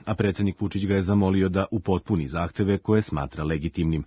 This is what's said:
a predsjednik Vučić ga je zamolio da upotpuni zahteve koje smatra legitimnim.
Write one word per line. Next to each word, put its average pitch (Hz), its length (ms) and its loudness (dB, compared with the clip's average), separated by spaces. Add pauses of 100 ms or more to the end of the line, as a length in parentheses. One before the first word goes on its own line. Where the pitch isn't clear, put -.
a 110 100 -4
predsjednik 101 460 0
Vučić 101 240 -4
ga 98 100 2
je 98 60 2
zamolio 95 480 2
da 95 220 0
upotpuni 92 560 -2
zahteve 85 500 0
koje 107 240 2
smatra 73 420 -4
legitimnim. 80 640 0